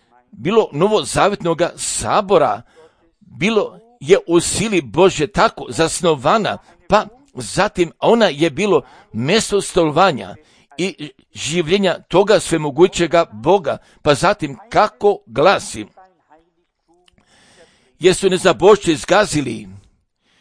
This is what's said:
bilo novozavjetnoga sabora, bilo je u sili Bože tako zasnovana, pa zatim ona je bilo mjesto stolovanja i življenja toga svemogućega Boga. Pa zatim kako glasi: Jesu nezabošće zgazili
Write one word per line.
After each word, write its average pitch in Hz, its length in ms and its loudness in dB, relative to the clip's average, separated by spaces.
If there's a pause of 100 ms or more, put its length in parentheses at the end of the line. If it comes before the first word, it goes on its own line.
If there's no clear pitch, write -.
(320)
bilo 185 400 -2
novozavjetnoga 165 1040 0
sabora, 139 880 0 (580)
bilo 180 600 -4 (200)
je 160 180 4 (100)
u 170 120 2
sili 185 420 -2
Bože 147 460 0
tako 190 420 -2
zasnovana, 156 880 -2 (320)
pa 202 160 2 (300)
zatim 170 640 -4
ona 214 260 4
je 156 240 0
bilo 160 320 0 (320)
mjesto 190 480 -2
stolovanja 151 720 0 (420)
i 151 340 -8 (220)
življenja 170 760 -2
toga 196 320 4
svemogućega 165 920 0
Boga. 131 460 -2 (240)
Pa 147 120 2
zatim 156 440 -2 (120)
kako 202 560 0
glasi: 123 600 0 (2250)
Jesu 180 300 2
nezabošće 180 680 4
zgazili 143 720 -2 (720)